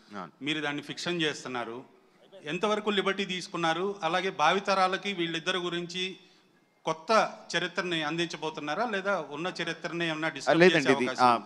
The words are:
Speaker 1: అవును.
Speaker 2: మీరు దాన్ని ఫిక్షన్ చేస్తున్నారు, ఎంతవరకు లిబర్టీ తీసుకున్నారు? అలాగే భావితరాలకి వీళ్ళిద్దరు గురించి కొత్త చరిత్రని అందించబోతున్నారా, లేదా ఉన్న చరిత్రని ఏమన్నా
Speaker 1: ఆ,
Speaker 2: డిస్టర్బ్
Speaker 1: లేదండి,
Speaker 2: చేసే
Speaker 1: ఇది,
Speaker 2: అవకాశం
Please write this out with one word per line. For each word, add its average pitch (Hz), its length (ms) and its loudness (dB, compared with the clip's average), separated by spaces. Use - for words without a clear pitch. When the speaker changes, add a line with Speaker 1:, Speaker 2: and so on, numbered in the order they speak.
Speaker 1:
అవును. 90 160 -10
Speaker 2:
మీరు 151 180 -4
దాన్ని 143 220 -4
ఫిక్షన్ 170 400 -4
చేస్తున్నారు, 127 600 -4
ఎంతవరకు 214 460 -2
లిబర్టీ 196 340 0
తీసుకున్నారు? 170 760 -2
అలాగే 180 280 0
భావితరాలకి 190 840 2
వీళ్ళిద్దరు 170 460 -2
గురించి 175 580 -4
కొత్త 165 480 2
చరిత్రని 175 460 -2
అందించబోతున్నారా, 160 880 -4
లేదా 190 400 -2
ఉన్న 160 220 -6
చరిత్రని 165 460 -4
ఏమన్నా 156 200 -2
Speaker 1:
ఆ, - 20 -2
Speaker 2:
డిస్టర్బ్ 139 300 2
Speaker 1:
లేదండి, 165 280 8
Speaker 2:
చేసే 135 40 6
Speaker 1:
ఇది, 127 160 2
Speaker 2:
అవకాశం 120 380 4